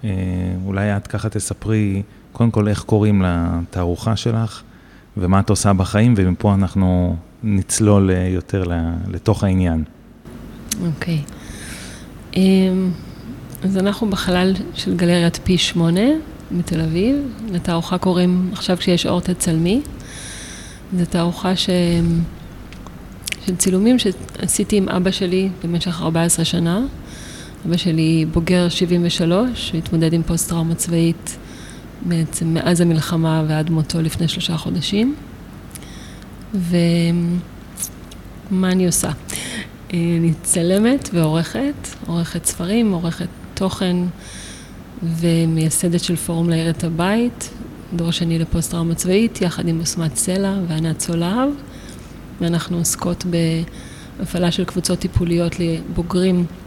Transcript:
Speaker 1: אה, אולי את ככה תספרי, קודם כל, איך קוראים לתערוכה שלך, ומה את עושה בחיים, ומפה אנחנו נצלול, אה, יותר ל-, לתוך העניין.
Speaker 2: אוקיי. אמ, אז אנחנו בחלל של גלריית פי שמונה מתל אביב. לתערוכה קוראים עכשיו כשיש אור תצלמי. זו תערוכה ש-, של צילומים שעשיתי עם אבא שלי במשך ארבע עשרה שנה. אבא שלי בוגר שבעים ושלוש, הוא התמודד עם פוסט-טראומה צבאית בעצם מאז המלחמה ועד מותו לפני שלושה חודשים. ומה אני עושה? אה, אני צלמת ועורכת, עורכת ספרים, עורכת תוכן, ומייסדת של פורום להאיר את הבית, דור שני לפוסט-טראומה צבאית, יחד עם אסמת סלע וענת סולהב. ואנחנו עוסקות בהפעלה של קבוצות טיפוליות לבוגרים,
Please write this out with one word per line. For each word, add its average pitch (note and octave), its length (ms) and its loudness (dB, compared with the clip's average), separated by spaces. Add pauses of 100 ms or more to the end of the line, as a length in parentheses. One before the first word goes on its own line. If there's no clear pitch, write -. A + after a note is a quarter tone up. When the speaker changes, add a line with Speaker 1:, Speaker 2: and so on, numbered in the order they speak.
Speaker 1:
אה, G#2+ 60 -2 (560)
אולי G2+ 300 0
את G2+ 100 -4
ככה A2 220 -4
תספרי, G#2 760 0 (300)
קודם A#2 180 4
כל, G#2 180 2
איך G2+ 140 0
קוראים G#2 400 4
לתערוכה F2 960 0
שלך, A2+ 460 -2 (540)
ומה F#2+ 240 4
את G2 100 2
עושה G2+ 220 4
בחיים, G#2 440 4
ומפה G2 380 4
אנחנו F#2 640 2 (260)
נצלול, G2+ 680 4
אה, F2+ 180 2
יותר F#2 360 0
ל-, E2+ 280 0 (160)
לתוך F#2+ 360 0
העניין. F2+ 400 4 (1000)
Speaker 2:
אוקיי. D#3+ 340 -2 (1160)
אמ, F#3+ 540 4 (760)
אז F#3+ 140 2
אנחנו G3+ 320 0
בחלל F#3 420 2 (220)
של F#3 220 -2
גלריית F3 480 4
פי F3+ 140 4
שמונה E3+ 420 2 (500)
מתל E3+ 300 0
אביב. F3 360 2 (360)
לתערוכה E3+ 460 -2
קוראים F3+ 540 2
עכשיו F3+ 240 0
כשיש F3+ 300 2
אור F3+ 140 0
תצלמי. F3 600 2 (1160)
זו F3 60 2
תערוכה F3 520 0
ש-, - 140 0 (1800)
של F3+ 100 0
צילומים G3+ 420 4
שעשיתי - 760 -2
עם F#3+ 120 2
אבא F3+ 220 2
שלי F#3 380 0 (160)
במשך E3+ 380 -2
ארבע E3 200 2
עשרה E3+ 220 2
שנה. E3+ 360 0 (840)
אבא E3+ 100 2
שלי D#3+ 560 4
בוגר F3 360 4
שבעים F3 360 2
ושלוש, F3+ 680 0
הוא E3 60 -2
התמודד E3 340 2
עם E3 100 2
פוסט-טראומה E3 520 0
צבאית E3 600 0 (680)
בעצם E3 520 0
מאז E3+ 260 2
המלחמה D#3+ 680 2
ועד D#3 220 0
מותו D#3+ 320 0
לפני D#3+ 260 0
שלושה E3+ 280 -2
חודשים. G3+ 580 0 (1400)
ומה F3 240 2 (1700)
אני F#3 340 4
עושה? - 240 0 (840)
אה, F3 60 0 (200)
אני E3 140 4 (100)
צלמת G#3 720 2
ועורכת, E3+ 600 0 (320)
עורכת E3+ 400 -4
ספרים, G#3 460 0
עורכת F3 360 -2 (260)
תוכן, F#3 420 0 (1080)
ומייסדת E3 960 2
של E3+ 160 -2
פורום E3+ 340 0
להאיר E3 200 2
את E3 140 -2
הבית, G3 640 0 (460)
דור E3+ 140 0
שני E3 280 0
לפוסט-טראומה E3 560 0
צבאית, G#3 480 2
יחד E3+ 260 0
עם E3 120 0
אסמת D#3+ 360 -2
סלע G3 380 0 (140)
וענת D#3+ 320 0
סולהב. F3+ 480 0 (920)
ואנחנו E3+ 380 0
עוסקות F3 460 -2 (920)
בהפעלה F3 320 0
של F3+ 140 0
קבוצות F3 340 -2
טיפוליות E3+ 600 0
לבוגרים, F3 840 0 (220)